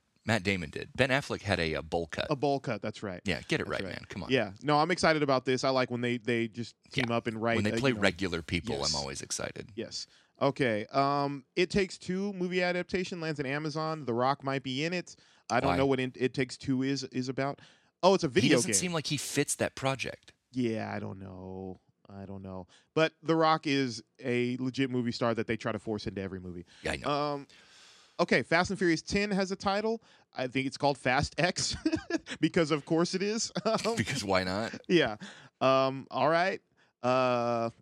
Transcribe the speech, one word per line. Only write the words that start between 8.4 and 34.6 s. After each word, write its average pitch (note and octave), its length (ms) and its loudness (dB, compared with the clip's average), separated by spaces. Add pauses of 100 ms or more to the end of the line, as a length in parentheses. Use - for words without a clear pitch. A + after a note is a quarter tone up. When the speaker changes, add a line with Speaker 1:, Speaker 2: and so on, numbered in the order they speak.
Speaker 1:
people, D2 360 -2
Speaker 2:
Yes. C#2+ 160 0
Speaker 1:
I'm D2 60 -2
always C#2 200 -6
excited. - 540 -8
Speaker 2:
Yes. - 320 -10 (340)
Okay. A#2 520 0
Um, C#3 520 0 (120)
It F3+ 140 2
Takes F#3+ 280 0
Two F#3+ 360 -4
movie F3+ 280 -2
adaptation F3+ 580 -2
lands D#3+ 200 -4
on C#3 60 -2
Amazon. D#3 580 -4
The A#2+ 100 0
Rock C3 300 2
might C3+ 180 -2
be C3+ 220 -2
in E3+ 80 -2
it. - 240 -6 (340)
I A#2 100 4
don't C3 120 2
Speaker 1:
Why? F3 40 2
Speaker 2:
know C#3 100 4
what C3+ 140 4
It, C3 180 -4
It B2 160 0
Takes C3 220 -2
Two C3 260 0
is, C3+ 220 0
is B2+ 240 -4
about. C3+ 320 -4 (420)
Oh, F#3+ 120 10
it's F3+ 100 2
a D3+ 40 2
Speaker 1:
He B2 60 -4
Speaker 2:
video - 220 8
Speaker 1:
doesn't A#2 120 4
Speaker 2:
game. A2 60 0
Speaker 1:
seem F3+ 180 0
like E3 140 -2
he D3+ 100 -2
fits - 400 0
that - 180 0
project. - 580 -4 (200)
Speaker 2:
Yeah, A2 420 -2
I G#2 60 -4
don't G#2 200 -10
know. F#2+ 600 -12 (280)
I G2 180 -14
don't G2 160 -12
know. F#2 240 -12 (280)
But D#3 180 4 (100)
The D#3+ 120 2
Rock D#3+ 320 4
is C3+ 360 0 (200)
a B2 380 0
legit B2+ 300 -2
movie A#2+ 220 0
star A#2 220 0
that G#2+ 120 -2
they A2+ 100 -2
try A2+ 160 -4
to G#2+ 60 -4
force G#2+ 280 -6
into G2+ 140 -6
every F#2+ 200 -6
movie. F2 240 -12 (180)
Speaker 1:
Yeah, D#2+ 100 -4
I D2+ 40 -4
know. C#2 140 -6
Speaker 2:
Um, C#3+ 360 -2 (720)
okay, E3+ 220 4
Fast E3+ 280 2
and F#3 80 -4
Furious E3+ 240 2
ten G3+ 280 0
has F#3+ 220 0
a G3 40 -6
title. G#3+ 460 -2 (340)
I C3 120 -2
think C3 180 0
it's C3+ 100 -6
called C#3+ 220 2
Fast C3+ 400 2
X E3 380 0 (320)
<laughs> - 320 -6
because, D#3+ 300 2
of D3+ 140 0
course, E3 300 2
it F#3 80 -2
is. G#3+ 360 -2
<laughs> F3 60 -8
Um, A3 200 2
Speaker 1:
<laughs> A3+ 120 0
Because C3+ 280 -2
why F#2+ 200 4
not? G2 280 -2 (160)